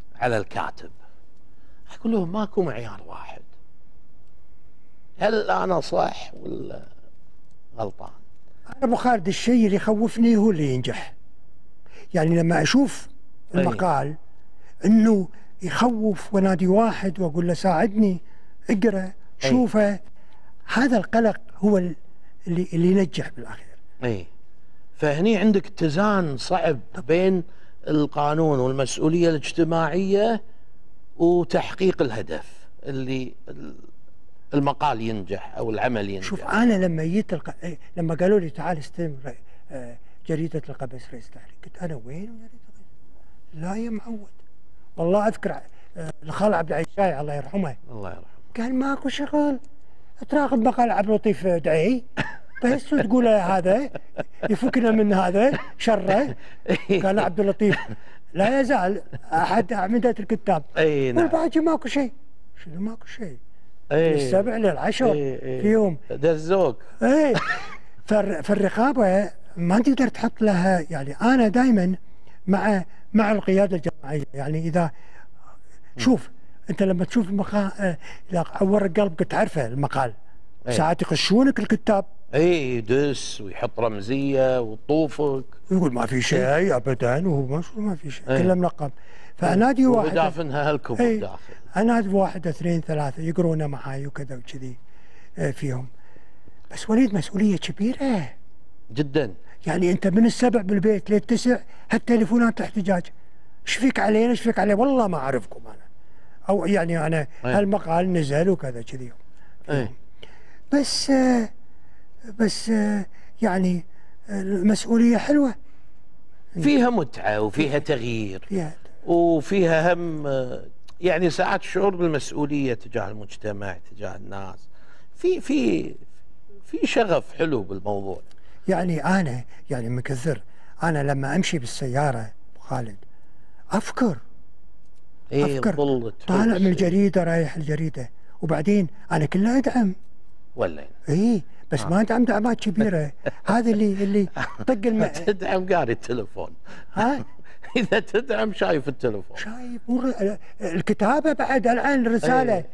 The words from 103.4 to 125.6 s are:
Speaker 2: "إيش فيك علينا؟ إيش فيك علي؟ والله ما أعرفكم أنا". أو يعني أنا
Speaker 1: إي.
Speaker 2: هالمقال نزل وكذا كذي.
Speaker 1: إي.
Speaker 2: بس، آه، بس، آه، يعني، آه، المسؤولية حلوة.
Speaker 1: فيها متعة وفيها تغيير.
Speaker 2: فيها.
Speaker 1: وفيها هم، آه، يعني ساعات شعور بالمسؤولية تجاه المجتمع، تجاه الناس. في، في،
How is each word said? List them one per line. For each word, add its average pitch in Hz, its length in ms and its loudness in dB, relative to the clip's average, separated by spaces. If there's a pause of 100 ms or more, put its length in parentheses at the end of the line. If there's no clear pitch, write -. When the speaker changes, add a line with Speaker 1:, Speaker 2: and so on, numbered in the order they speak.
Speaker 2:
"إيش - 80 0
فيك 240 240 2
علينا؟ 220 320 4
إيش 226 100 0
فيك 226 180 2
علي؟ 202 140 4
والله 247 340 4
ما 175 100 0
أعرفكم 131 500 -2
أنا". - 220 -8 (600)
أو 196 160 2
يعني 170 420 2
أنا 160 120 2 (260)
Speaker 1:
إي. 127 80 2
Speaker 2:
هالمقال 190 600 2
نزل 160 360 2
وكذا 131 320 -2
كذي. 127 300 -8 (580)
Speaker 1:
إي. 135 200 0 (840)
Speaker 2:
بس، - 360 0
آه، 254 400 4 (920)
بس، 220 300 2
آه، 208 360 2 (360)
يعني، 185 440 2 (440)
آه، 196 120 -4
المسؤولية 214 760 4
حلوة. 285 380 4 (1000)
Speaker 1:
فيها 247 360 4
متعة 107 520 0
وفيها 135 380 2
تغيير. 113 680 -2
Speaker 2:
فيها. 165 240 -2 (320)
Speaker 1:
وفيها 170 880 4
هم، 160 340 -2
آه، 131 380 -2 (360)
يعني 175 280 4
ساعات 185 340 0
شعور 196 320 2
بالمسؤولية 147 800 0
تجاه 104 360 -4
المجتمع، 101 680 -6 (140)
تجاه 98 240 -8
الناس. 98 540 -8 (460)
في، 349 260 0
في، 247 540 0 (680)